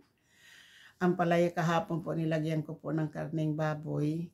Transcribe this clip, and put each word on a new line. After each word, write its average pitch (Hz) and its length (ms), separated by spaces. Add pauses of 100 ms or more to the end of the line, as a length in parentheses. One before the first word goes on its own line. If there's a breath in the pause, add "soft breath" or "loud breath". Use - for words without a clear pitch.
(1000 loud breath)
ampalaya 175 520
kahapon 170 520
po, 156 80
nilagyan 160 480
ko 156 160
po - 160
ng 156 160
karneng 156 480
baboy 151 760